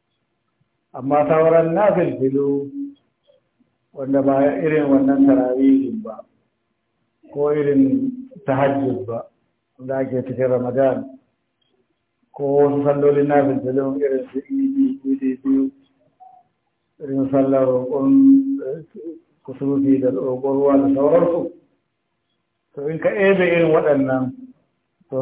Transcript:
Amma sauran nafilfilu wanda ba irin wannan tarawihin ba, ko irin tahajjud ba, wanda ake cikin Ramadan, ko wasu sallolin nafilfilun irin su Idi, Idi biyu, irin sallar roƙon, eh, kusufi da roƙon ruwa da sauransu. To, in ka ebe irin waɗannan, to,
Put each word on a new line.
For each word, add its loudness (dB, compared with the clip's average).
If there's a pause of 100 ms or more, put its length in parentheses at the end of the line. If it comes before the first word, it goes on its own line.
(920)
Amma 0
sauran 4
nafilfilu 0 (1300)
wanda -2
ba 2 (180)
irin 0
wannan 4
tarawihin 2
ba, -16 (1080)
ko -2
irin 0 (360)
tahajjud -2
ba, -10 (500)
wanda -8
ake -4
cikin -4
Ramadan, -2 (1160)
ko -8 (220)
wasu 0
sallolin 2
nafilfilun 0
irin -2
su -8 (100)
Idi, -2
Idi -4
biyu, 0 (1300)
irin -4
sallar 2
roƙon, 0 (440)
eh, -10 (640)
kusufi 0
da 0
roƙon -4
ruwa 2
da 2
sauransu. 0 (1200)
To, -10
in -6
ka 0
ebe 2
irin 2
waɗannan, 0 (760)
to, -4